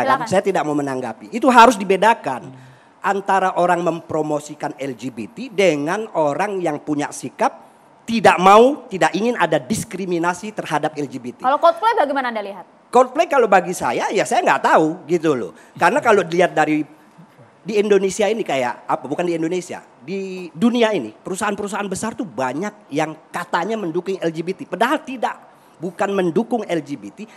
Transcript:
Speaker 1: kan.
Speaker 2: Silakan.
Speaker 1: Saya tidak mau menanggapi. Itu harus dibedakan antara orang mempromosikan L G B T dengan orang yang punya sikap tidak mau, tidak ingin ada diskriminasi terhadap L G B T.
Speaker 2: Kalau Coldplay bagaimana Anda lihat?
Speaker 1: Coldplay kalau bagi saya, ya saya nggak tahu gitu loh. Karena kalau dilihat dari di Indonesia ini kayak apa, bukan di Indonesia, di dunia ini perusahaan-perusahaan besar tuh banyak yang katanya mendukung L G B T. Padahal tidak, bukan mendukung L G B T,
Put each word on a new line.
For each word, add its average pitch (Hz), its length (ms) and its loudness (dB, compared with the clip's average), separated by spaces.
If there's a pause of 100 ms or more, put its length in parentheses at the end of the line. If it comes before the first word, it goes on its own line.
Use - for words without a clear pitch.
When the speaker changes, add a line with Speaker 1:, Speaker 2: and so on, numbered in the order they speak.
Speaker 1:
kan. 262 180 2
Speaker 2:
Silakan. 226 60 -4
Speaker 1:
Saya 185 160 2
tidak 180 240 0
mau 147 80 -2
menanggapi. 127 560 -6
Itu 240 160 0
harus 240 320 6
dibedakan 185 720 -2 (480)
antara 190 560 -2
orang 175 240 2
mempromosikan 156 960 -4
L 135 140 -8
G 120 180 -12
B 113 220 -10
T 247 160 -12
dengan 180 560 0 (100)
orang 175 460 -2
yang 156 240 -2
punya 147 260 -2
sikap - 600 -6 (320)
tidak 202 320 4
mau, 214 560 8
tidak 160 240 2
ingin 233 220 0
ada 165 180 2
diskriminasi 180 960 -4
terhadap 151 480 -4
L 143 80 -4
G 123 80 -12
B 120 160 -10
T. - 80 -20
Speaker 2:
Kalau 269 160 0
Coldplay 339 400 2
bagaimana 277 320 0
Anda 220 160 -6
lihat? - 480 -18
Speaker 1:
Coldplay 254 320 6
kalau 269 240 2
bagi 185 240 4
saya, 175 400 -2
ya 180 160 0
saya 277 160 0
nggak 147 240 2
tahu 170 400 2
gitu 160 240 2
loh. 113 240 -6 (240)
Karena 196 240 2
kalau 208 160 4
dilihat 170 320 2
dari 151 320 0 (800)
di 208 160 -4
Indonesia 202 480 2
ini 220 160 -2
kayak 131 480 -4
apa, 139 160 -4
bukan 143 160 -4
di 170 160 -2
Indonesia, 165 480 -6 (160)
di 185 480 -10
dunia 226 400 2
ini 123 240 -4
perusahaan-perusahaan 202 720 -6
besar 196 320 -8
tuh 262 80 -8
banyak 131 640 -8
yang 156 240 -4 (160)
katanya 190 480 -4
mendukung 180 400 -4
L 165 160 -4
G 165 80 -6
B 170 80 -6
T. - 160 -10
Padahal 233 400 0
tidak, 240 320 -6 (400)
bukan 190 320 -4
mendukung 190 560 -2
L 170 160 -4
G 139 160 -10
B 98 160 -16
T, - 80 -18 (140)